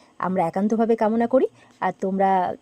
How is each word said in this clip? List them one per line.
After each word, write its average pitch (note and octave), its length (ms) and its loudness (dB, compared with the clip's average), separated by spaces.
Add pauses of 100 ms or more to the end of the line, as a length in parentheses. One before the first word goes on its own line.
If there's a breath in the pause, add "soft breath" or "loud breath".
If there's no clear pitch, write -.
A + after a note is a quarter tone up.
(200 soft breath)
আমরা F#3 280 -2
একান্তভাবে G#3+ 480 0
কামনা A3+ 320 0
করি। C#4 200 2 (320 soft breath)
আর F#3 220 -2
তোমরা F#3+ 600 0